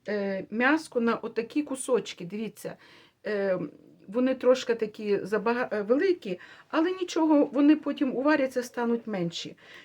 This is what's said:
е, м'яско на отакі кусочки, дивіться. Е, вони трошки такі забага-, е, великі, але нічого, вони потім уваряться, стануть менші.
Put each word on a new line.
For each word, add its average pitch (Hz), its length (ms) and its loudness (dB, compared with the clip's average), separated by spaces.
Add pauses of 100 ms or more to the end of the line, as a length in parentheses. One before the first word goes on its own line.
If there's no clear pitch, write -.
е, 196 440 -4
м'яско 254 480 0
на 233 160 2
отакі 226 480 -4
кусочки, 247 640 -4
дивіться. 208 520 -10 (480)
Е, 185 340 0 (480)
вони 254 280 2
трошки 254 400 4
такі 214 420 -2
забага-, 220 540 -2
е, 208 100 -2
великі, 254 580 0 (280)
але 320 240 2
нічого, 320 540 2
вони 285 300 4
потім 277 400 -4
уваряться, 262 480 0
стануть 233 440 -2
менші. 175 500 -6 (280)